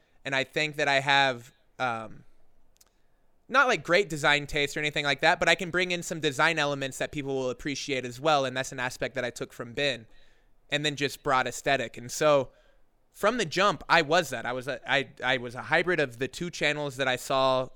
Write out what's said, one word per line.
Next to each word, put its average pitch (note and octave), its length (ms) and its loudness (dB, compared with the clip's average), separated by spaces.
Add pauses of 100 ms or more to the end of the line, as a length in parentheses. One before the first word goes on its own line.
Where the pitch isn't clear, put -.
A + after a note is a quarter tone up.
(240)
and C3+ 80 -4
I C3+ 120 0
think D3+ 320 -4
that D3 100 0
I C#3 140 4
have, C3+ 520 2 (280)
um, A2+ 420 -4 (1300)
not, C4+ 180 4
like, G#3 160 2
great F3 260 2
design D3 380 2
taste C#3+ 300 -2
or D#3+ 40 -2
anything D3+ 240 -2
like C#3 180 0
that, E3 180 4
but E3+ 80 4
I E3 80 6
can F3+ 140 -8
bring F3+ 200 -2
in F3 140 -4
some E3 160 -8
design D#3 400 2
elements C#3 380 -2
that C3+ 120 -4
people C#3 240 -6
will C3 160 -2
appreciate C3 540 -6
as B2 160 -12
well, D3 240 2
and B2+ 120 -4
that's C3+ 140 -4
an C3+ 80 -10
aspect B2+ 380 -6
that B2 80 -2
I A#2+ 60 -4
took - 220 -10
from A#2 200 -14
Ben, A#2+ 340 -2 (640)
and D3 140 -2
then D3 120 -2
just C#3 260 -4
broad B2+ 240 2
aesthetic. B2+ 520 -2
And A#2+ 120 -14
so C#3+ 380 4 (640)
from A3 240 0
the A3+ 80 -2
jump, E3+ 420 0
I D#3+ 140 6
was D#3 300 2
that. A#2 160 -6
I A#2+ 60 -2
was B2+ 140 -6
a, C3 140 -6 (100)
I, C3+ 180 2 (140)
I B2+ 140 2
was A#2+ 180 -8
a B2 80 -10
hybrid E3 380 2
of A#2+ 180 -2
the C3 80 -2
two E3+ 240 -8
channels D3 460 -2
that C3+ 100 0
I B2+ 100 2
saw C3 600 2